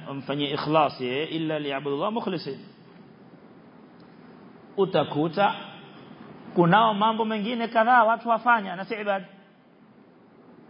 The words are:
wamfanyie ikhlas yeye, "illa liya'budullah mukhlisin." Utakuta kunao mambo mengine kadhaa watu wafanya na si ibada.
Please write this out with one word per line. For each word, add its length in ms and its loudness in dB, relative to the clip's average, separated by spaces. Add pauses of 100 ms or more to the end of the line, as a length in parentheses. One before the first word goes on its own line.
wamfanyie 460 -4
ikhlas 460 2
yeye, 240 -4
"illa 340 -4
liya'budullah 540 -4
mukhlisin." 460 -6 (2250)
Utakuta 760 0 (1000)
kunao 400 6
mambo 300 2
mengine 440 -4
kadhaa 360 4
watu 240 0
wafanya 480 2
na 80 -8
si 100 -8
ibada. 300 -4 (1500)